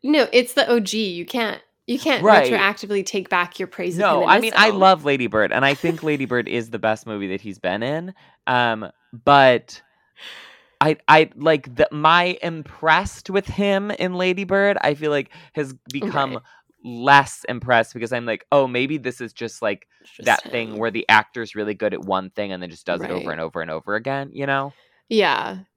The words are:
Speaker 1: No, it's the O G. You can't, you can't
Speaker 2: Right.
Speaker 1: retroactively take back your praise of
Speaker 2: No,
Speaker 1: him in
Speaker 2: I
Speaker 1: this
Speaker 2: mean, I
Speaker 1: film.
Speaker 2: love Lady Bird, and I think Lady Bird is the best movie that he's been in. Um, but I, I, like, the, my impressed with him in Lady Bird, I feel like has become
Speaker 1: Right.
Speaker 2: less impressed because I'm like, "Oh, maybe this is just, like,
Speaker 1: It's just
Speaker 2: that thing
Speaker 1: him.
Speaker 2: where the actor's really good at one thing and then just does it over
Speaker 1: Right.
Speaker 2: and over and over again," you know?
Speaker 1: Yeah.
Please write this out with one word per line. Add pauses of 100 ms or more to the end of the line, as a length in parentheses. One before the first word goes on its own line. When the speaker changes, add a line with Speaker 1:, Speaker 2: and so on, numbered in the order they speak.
Speaker 1:
No,
it's
the
O
G.
You
can't, (260)
you
can't
Speaker 2:
Right.
Speaker 1:
retroactively
take
back
your
praise
of
Speaker 2:
No,
Speaker 1:
him
in
Speaker 2:
I
Speaker 1:
this
Speaker 2:
mean,
I
Speaker 1:
film.
Speaker 2:
love
Lady
Bird,
and
I
think
Lady
Bird
is
the
best
movie
that
he's
been
in. (340)
Um, (220)
but (1000)
I, (100)
I,
like,
the,
my
impressed
with
him
in
Lady
Bird,
I
feel
like (220)
has (180)
become
Speaker 1:
Right. (400)
Speaker 2:
less
impressed
because
I'm
like,
"Oh,
maybe
this
is
just,
like, (140)
Speaker 1:
It's
just
Speaker 2:
that
thing
Speaker 1:
him.
Speaker 2:
where
the
actor's
really
good
at
one
thing
and
then
just
does
it
over
Speaker 1:
Right.
Speaker 2:
and
over
and
over
again,"
you
know? (340)
Speaker 1:
Yeah. (180)